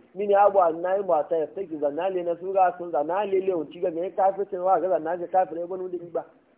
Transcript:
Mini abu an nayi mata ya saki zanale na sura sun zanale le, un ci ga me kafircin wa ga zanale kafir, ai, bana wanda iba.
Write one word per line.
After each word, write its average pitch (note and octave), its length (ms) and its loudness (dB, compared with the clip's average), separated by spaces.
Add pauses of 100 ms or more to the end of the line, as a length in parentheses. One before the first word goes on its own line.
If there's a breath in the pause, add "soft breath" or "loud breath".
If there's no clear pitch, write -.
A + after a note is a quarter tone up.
(160)
Mini G3+ 200 0
abu G3 260 6
an E3+ 220 2
nayi F#3+ 240 0
mata E3 300 0
ya D#3 180 0
saki E3 240 -8
zanale E3+ 460 -2
na E3+ 120 -2
sura F#3 420 2
sun F3 140 -10
zanale F#3 520 0
le, F#3+ 100 0
un D#3 180 -4
ci F3 80 -18
ga F3+ 100 0
me E3+ 200 -6
kafircin F#3+ 520 0
wa F#3 160 4
ga E3+ 100 0
zanale E3+ 420 -2
kafir, F#3 280 2
ai, F3 80 -6
bana F#3 160 -8
wanda F3+ 140 -8
iba. E3+ 280 -8 (340)